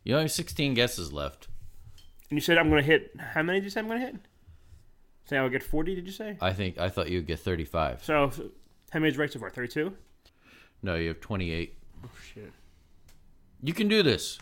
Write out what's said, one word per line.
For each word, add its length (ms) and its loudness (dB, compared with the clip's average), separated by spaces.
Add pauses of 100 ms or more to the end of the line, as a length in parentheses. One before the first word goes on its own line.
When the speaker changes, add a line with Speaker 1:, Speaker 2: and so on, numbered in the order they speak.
Speaker 1:
You 100 0
only 100 4
have 80 -2
sixteen 420 -2
guesses 380 2
left. 360 -6 (800)
Speaker 2:
And 60 -2
you 40 0
said 180 6
I'm 100 6
gonna 140 6
hit, 360 4
how 240 -2
many 180 2
did 40 -4
you 60 -8
say 100 -4
I'm 80 -4
gonna 120 -2
hit? 160 -6 (1080)
Say 120 -2
I 40 4
would 100 2
get 100 -2
forty, 320 0
did 120 -8
you 60 -12
say? 280 -8
Speaker 1:
I 120 2
think, 260 -2
I 100 0
thought 220 -2
you'd 160 -2
get 140 -4
thirty-five. 640 -2
Speaker 2:
So, 260 2
so 200 -10 (400)
how 100 -4
many 120 4
is 60 -4
right 140 0
so 60 -10
far? 120 -10
Thirty-two? 440 -4 (880)
Speaker 1:
No, 140 -2
you 120 -2
have 120 -6
twenty-eight. 560 -4 (280)
Speaker 2:
Oh, 40 -14 (260)
shit. 180 -16 (1120)
Speaker 1:
You 120 0
can 140 2
do 140 6
this. 400 4